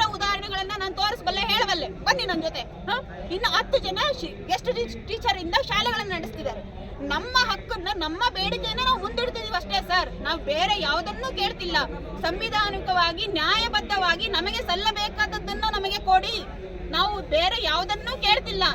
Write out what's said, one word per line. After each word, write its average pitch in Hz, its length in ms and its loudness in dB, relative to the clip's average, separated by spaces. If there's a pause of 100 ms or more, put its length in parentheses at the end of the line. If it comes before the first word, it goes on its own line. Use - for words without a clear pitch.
(160)
ಉದಾಹರಣೆಗಳನ್ನ 392 640 -2
ನಾನು 381 180 -4
ತೋರಿಸಬಲ್ಲೆ, 392 460 0
ಹೇಳಬಲ್ಲೆ. 392 460 2
ಬನ್ನಿ 453 380 0
ನನ್ 349 160 0
ಜೊತೆ. 320 200 -4
ಆ? - 680 -6
ಇನ್ನು 403 220 0
ಹತ್ತು 403 300 2
ಜನ 381 200 -2 (220)
ಶಿ-, - 260 -8
ಗೆಸ್ಟ್ 466 280 0
ಟೀಚ್-, - 320 -4
ಟೀಚರ್ 427 300 0
ಇಂದ 349 180 -4 (120)
ಶಾಲೆಗಳನ್ನ 415 440 0
ನಡೆಸ್ತಿದ್ದಾರೆ. - 720 -6 (240)
ನಮ್ಮ 392 300 0 (140)
ಹಕ್ಕನ್ನ, 392 440 -4
ನಮ್ಮ 330 340 0
ಬೇಡಿಕೆಯನ್ನ 440 560 -2
ನಾವು 508 140 4
ಮುಂದಿಡ್ತಿದೀವಿ 453 560 -2
ಅಷ್ಟೇ 370 320 0
ಸರ್. 349 340 2
ನಾವು 311 180 0
ಬೇರೆ 359 420 2
ಯಾವುದನ್ನೂ 349 560 -2
ಕೇಳ್ತಿಲ್ಲ. 381 400 0 (440)
ಸಂವಿಧಾನಿಕವಾಗಿ, 381 1040 0
ನ್ಯಾಯಬದ್ಧವಾಗಿ 392 1000 2
ನಮಗೆ 403 300 0
ಸಲ್ಲಬೇಕಾದದ್ದನ್ನ 415 1120 0
ನಮಗೆ 392 260 0
ಕೊಡಿ. 381 460 4 (480)
ನಾವು 381 300 2
ಬೇರೆ 370 420 2
ಯಾವುದನ್ನೂ 415 580 0
ಕೇಳ್ತಿಲ್ಲ. 415 420 2 (100)